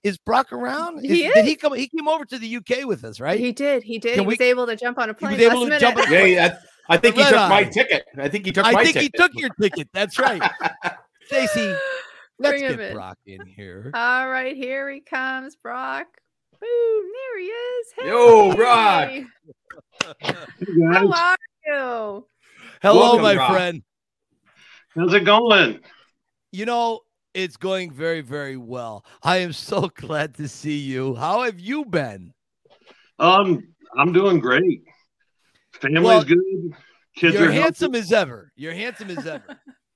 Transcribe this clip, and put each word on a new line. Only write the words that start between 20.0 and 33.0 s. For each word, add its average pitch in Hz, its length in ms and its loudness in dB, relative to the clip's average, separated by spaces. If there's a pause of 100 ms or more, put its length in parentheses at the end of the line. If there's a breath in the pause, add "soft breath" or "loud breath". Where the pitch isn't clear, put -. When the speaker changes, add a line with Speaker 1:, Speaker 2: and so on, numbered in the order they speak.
Speaker 2:
How 196 140 4
Speaker 4:
guys. 349 120 0
Speaker 2:
are 359 180 2 (280)
you? 240 600 -8 (560 soft breath)
Speaker 1:
Hello, 202 180 8
Speaker 3:
Welcome, 240 220 6
Speaker 1:
my 208 120 6
Speaker 3:
Brock. 135 160 2
Speaker 1:
friend. 180 320 -2 (1120 soft breath)
Speaker 4:
How's 170 200 0
it 190 100 2
going? 208 540 4 (720 soft breath)
Speaker 1:
You 196 140 -10
know, 233 360 -4 (320)
it's 185 240 -8
going 185 340 -6
very, 160 300 -6
very 135 360 -10
well. 117 460 -14 (200 soft breath)
I 180 140 0
am 180 140 -4
so 190 380 -4
<laughs> - 60 -20
glad 147 400 -8
to 147 120 -10
see 147 300 -8
you. 131 380 -6
How 170 260 -2
have 220 180 -6
you 262 260 -8
been? 123 480 -6 (840 soft breath)